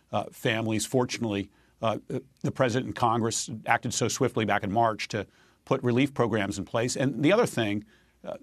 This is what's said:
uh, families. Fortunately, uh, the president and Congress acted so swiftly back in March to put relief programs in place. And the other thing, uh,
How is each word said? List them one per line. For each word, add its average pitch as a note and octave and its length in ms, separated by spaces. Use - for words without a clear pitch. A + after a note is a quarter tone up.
uh, G#2+ 220
families. A2+ 520
Fortunately, A2+ 680
uh, A2+ 160
the D3 80
president B2+ 360
and G#2 100
Congress A2+ 520
acted A#2 280
so A#2+ 140
swiftly A#2 360
back G2+ 200
in G2 80
March A2+ 340
to G2+ 180
put C3+ 180
relief B2+ 280
programs G#2 460
in F#2+ 60
place. A#2+ 320
And C3 260
the D3+ 100
other A3 140
thing, G#2 380
uh, - 180